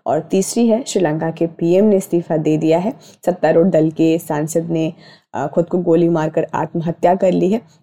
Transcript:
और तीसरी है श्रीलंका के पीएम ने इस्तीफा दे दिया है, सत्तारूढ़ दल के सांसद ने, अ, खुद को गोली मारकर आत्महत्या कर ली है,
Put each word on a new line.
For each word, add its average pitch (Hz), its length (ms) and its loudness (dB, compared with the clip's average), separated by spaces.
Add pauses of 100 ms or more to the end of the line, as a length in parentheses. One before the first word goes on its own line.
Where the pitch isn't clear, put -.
और 135 140 0
तीसरी 190 480 0
है 226 200 2
श्रीलंका 160 440 -2
के 165 160 -2
पीएम 170 380 2
ने 208 120 4
इस्तीफा 175 400 -2
दे 156 200 0
दिया 160 220 2
है, 196 140 -4 (320)
सत्तारूढ़ 170 420 2
दल 160 240 2
के 160 280 0
सांसद 160 500 -4
ने, 160 240 -2 (400)
अ, 135 140 -6
खुद 170 180 0
को - 120 -4
गोली 170 320 2
मारकर 156 440 -2
आत्महत्या 170 600 -2
कर 190 160 0
ली 175 180 0
है, 226 120 -2 (220)